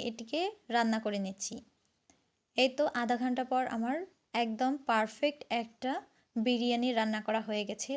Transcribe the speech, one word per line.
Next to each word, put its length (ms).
এটিকে 360
রান্না 300
করে 180
নিচ্ছি। 360
এই 200
তো 80
আধা 220
ঘন্টা 280
পর 220
আমার 300
একদম 380
পারফেক্ট 540
একটা 400
বিরিয়ানি 560
রান্না 300
করা 180
হয়ে 240
গেছে। 320